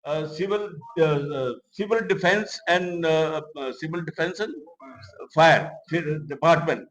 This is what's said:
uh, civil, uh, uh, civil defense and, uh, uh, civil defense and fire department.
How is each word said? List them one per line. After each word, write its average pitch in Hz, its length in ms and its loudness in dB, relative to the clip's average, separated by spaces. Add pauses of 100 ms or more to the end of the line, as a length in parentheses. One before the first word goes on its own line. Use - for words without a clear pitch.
uh, 156 220 -4
civil, 196 400 -4 (320)
uh, 160 40 6
uh, 143 500 0 (160)
civil 214 380 -2
defense 196 600 0
and, 175 380 0
uh, 156 380 2 (120)
uh, 135 160 -6
civil 160 300 -6
defense 170 380 -4
and 208 160 -6 (800)
fire 156 360 6 (560)
department. 160 640 2